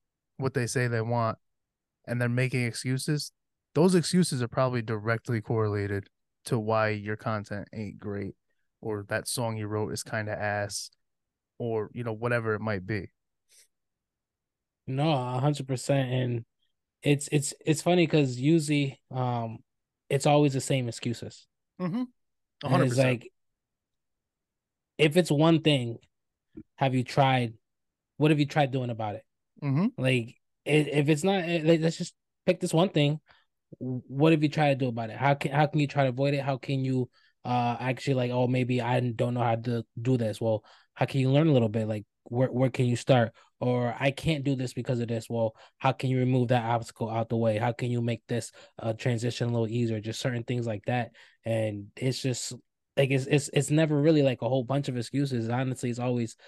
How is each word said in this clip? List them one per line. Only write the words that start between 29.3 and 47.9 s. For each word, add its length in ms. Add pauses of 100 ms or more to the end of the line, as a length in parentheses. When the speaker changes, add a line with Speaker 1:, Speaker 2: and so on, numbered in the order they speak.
Speaker 1:
Mm-hmm. 380
Speaker 2:
Like, 360 (300)
i-, 40
if 380
it's 160
not, 180
eh, 220
like, 160
let's 180
just 160 (320)
pick 140
this 120
one 180
thing. 300 (600)
W-, 260
what 260
have 100
you 60
tried 220
to 60
do 120
about 220
it? 60
How 180
can, 180
how 140
can 140
you 80
try 160
to 60
avoid 240
it? 80
How 140
can 280
you, 260 (340)
uh, 340
actually, 360
like, 160
"Oh, 180
maybe 320
I 200
don't 340
know 80
how 140
to 280 (160)
do 160
this." 240
Well, 240 (300)
how 120
can 140
you 100
learn 180
a 40
little 160
bit? 180
Like, 180 (200)
where, 260
where 200
can 160
you 100
start? 360 (280)
Or, 400
"I 100
can't 320
do 140
this 160
because 260
of 80
this." 240
Well, 240 (240)
how 140
can 180
you 80
remove 300
that 160
obstacle 440
out 200
the 80
way? 220
How 120
can 200